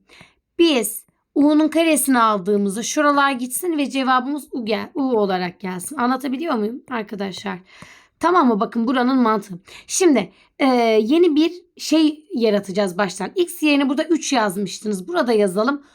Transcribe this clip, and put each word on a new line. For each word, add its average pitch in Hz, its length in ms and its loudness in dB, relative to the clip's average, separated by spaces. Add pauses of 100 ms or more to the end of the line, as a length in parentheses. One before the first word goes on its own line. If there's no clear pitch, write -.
(600)
biz 294 460 0 (300)
u'nun 302 320 4
karesini 302 520 2
aldığımızda 202 640 0
şuralar 285 480 2
gitsin 277 460 -6
ve 277 120 -2
cevabımız 262 640 -2
u 240 140 -8
gel-, 208 300 -4
u 302 60 -4
olarak 196 580 -2
gelsin. 185 380 -10
Anlatabiliyor 262 580 -4
muyum 220 340 -4
arkadaşlar? 202 720 -8 (600)
Tamam 339 280 2
mı? 220 120 2
Bakın 220 280 -2
buranın 262 300 0
mantığı. 214 420 0 (280)
Şimdi, 269 440 2 (280)
e, 285 60 0 (360)
yeni 311 340 4
bir 320 180 2 (240)
şey 302 560 0
yaratacağız 202 640 0
baştan. 190 380 -4
X 349 280 -2
yerine 285 260 2
burada 294 140 0
üç 330 300 -2
yazmıştınız. 202 760 -4
Burada 302 260 -2
yazalım. 214 500 0 (120)